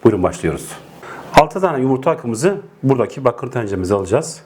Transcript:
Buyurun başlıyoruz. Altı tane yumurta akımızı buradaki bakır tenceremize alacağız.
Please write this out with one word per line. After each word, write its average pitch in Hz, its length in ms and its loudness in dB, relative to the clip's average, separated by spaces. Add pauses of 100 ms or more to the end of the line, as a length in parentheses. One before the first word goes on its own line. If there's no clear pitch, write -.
Buyurun 104 180 6
başlıyoruz. 82 460 -2 (720)
Altı 156 200 0
tane 165 200 2
yumurta 131 300 2
akımızı 143 500 -2 (220)
buradaki 131 420 0
bakır 123 260 0
tenceremize 98 440 -2
alacağız. 110 520 -2